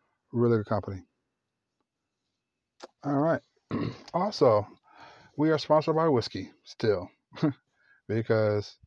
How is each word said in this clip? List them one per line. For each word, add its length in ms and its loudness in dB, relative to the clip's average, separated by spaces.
Really 280 2
good 80 -4
company. 360 -6
All 160 -2
right. 220 0
<clears throat> 100 -4
Also, 540 2
we 120 2
are 80 2
sponsored 380 2
by 100 2
whiskey 440 -2
still, 460 -2
<laughs> 680 -6
because 680 0